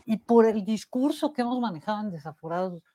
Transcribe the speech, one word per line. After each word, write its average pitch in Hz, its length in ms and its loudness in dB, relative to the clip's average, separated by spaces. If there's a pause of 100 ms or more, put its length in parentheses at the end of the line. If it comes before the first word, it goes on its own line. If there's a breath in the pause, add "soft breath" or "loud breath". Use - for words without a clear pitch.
Y 226 120 -2
por 226 300 6
el 214 180 0
discurso 269 640 -2
que 247 120 -4
hemos 247 180 -2
manejado 208 400 -4
en 208 100 -6
Desaforados 165 720 -6 (120)